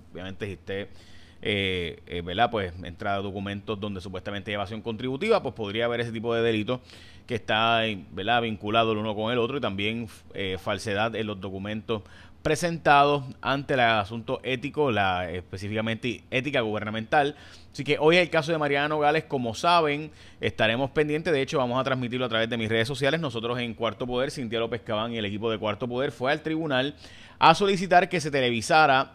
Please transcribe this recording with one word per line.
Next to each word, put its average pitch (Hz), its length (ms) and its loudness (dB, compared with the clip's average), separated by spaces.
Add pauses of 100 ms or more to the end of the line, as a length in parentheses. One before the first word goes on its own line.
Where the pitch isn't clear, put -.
(120)
obviamente 92 360 -8
si 98 60 -8
usted, 98 360 -8 (520)
eh, 95 680 -2
eh, 87 140 -6
¿verdad? 92 300 0
Pues 98 220 -4 (100)
entra 101 320 -4
a - 40 0
documentos 101 600 -6
donde 98 220 -6
supuestamente 101 500 -8
hay 104 40 -2
evasión 104 260 -6
contributiva, 131 600 0
pues 135 120 -4
podría 110 320 -2
haber 120 160 0
ese 117 100 -6
tipo 113 220 -4
de 117 80 2
delito 113 400 0 (440)
que 123 100 -6
está, 113 480 2 (280)
¿verdad? 107 300 0
Vinculado 113 500 2
el 107 60 0
uno 107 180 -4
con 110 160 -2
el 127 60 0
otro 120 220 0
y - 20 -6
también, 107 460 -4 (260)
eh, 95 260 -4
falsedad 107 560 -2
en 107 120 -4
los 104 120 -6
documentos 101 640 -6 (400)
presentados 147 840 4 (160)
ante 139 360 -2
el 131 40 2
asunto 113 640 0
ético, 131 480 0
la, 92 400 2
específicamente 104 1000 -4
ética 131 300 -2
gubernamental. 110 800 0 (340)
Así 139 140 -10
que 143 120 2
hoy 156 200 6
es 180 40 8
el 165 80 2
caso 160 220 0
de 160 60 2
Mariano 151 420 0
Gales, 151 240 4
como 120 320 -4
saben, 156 560 2 (300)
estaremos 117 500 2
pendientes. 156 400 0
De 139 100 4
hecho, 135 160 -2
vamos 123 220 2
a 131 60 0
transmitirlo 127 400 0
a 120 40 -2
través 113 200 2
de 120 80 -2
mis 113 100 0
redes 113 200 2
sociales. 139 340 0
Nosotros 120 380 -4
en 120 140 -4
Cuarto 110 320 -4
Poder, 123 240 0
Cintia 117 300 -4
López 117 220 -2
Cabán 113 320 -4
y 117 40 -4
el 107 80 -2
equipo 104 240 -2
de 110 80 0
Cuarto 104 300 -2
Poder 127 240 -2
fue 127 220 0
al 156 100 -2
tribunal 147 520 -2 (440)
a 160 160 10
solicitar 185 540 4
que 180 100 0
se 151 100 -4
televisara 135 840 4